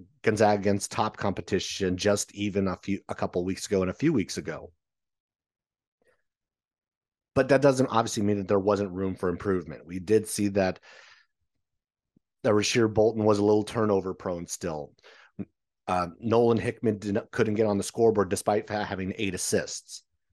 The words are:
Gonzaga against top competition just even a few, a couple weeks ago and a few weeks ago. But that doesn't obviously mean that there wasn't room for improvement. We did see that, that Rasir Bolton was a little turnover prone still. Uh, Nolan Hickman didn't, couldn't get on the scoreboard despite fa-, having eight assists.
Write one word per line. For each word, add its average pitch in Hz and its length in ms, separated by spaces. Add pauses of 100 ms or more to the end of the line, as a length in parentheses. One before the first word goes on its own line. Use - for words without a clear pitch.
(240)
Gonzaga 107 340
against 101 360
top 107 240
competition 92 800
just 101 360
even 101 360
a 92 80
few, - 320
a - 40
couple 92 300
weeks 92 240
ago 98 140
and 92 100
a - 20
few 156 200
weeks 98 240
ago. 78 340 (2750)
But 131 140
that 135 120
doesn't 131 260
obviously 113 360
mean 101 140
that 95 100
there 101 100
wasn't 98 360
room 95 220
for 92 120
improvement. 87 580
We 90 140
did 104 300
see 104 180
that, 95 320 (1600)
that 117 100
Rasir 107 380
Bolton 107 340
was 107 120
a 101 80
little 107 200
turnover 98 480
prone 87 340
still. 78 460 (960)
Uh, 90 200 (100)
Nolan 117 380
Hickman 107 400
didn't, 101 340
couldn't 107 220
get 110 120
on 104 120
the 98 60
scoreboard 104 440
despite 104 400
fa-, 104 160
having 95 340
eight 98 160
assists. - 680 (300)